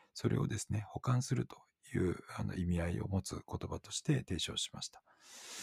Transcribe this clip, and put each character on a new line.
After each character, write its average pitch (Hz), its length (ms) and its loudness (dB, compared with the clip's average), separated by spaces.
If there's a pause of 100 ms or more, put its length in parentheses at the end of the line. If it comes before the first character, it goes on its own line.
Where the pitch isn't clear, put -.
(120)
そ - 160 0
れ - 100 4
を - 80 4
で 104 120 0
す - 120 -6
ね、 104 180 0
補 - 120 -6
完 127 220 4
す - 120 0
る 120 120 2
と - 100 -16 (380)
い - 40 4
う、 92 180 4 (200)
あ 107 80 -2
の、 98 120 -4
意 90 100 0
味 87 160 4
合 85 80 2
い 90 100 0
を - 80 -2
持 95 140 2
つ - 140 -6
言 - 340 -6
葉 85 100 -4
と - 100 -18
し - 120 -4
て 135 260 2
提 87 100 0
唱 - 180 -2
し - 180 -2
ま - 80 -8
し - 80 -8
た。 - 120 -20 (600)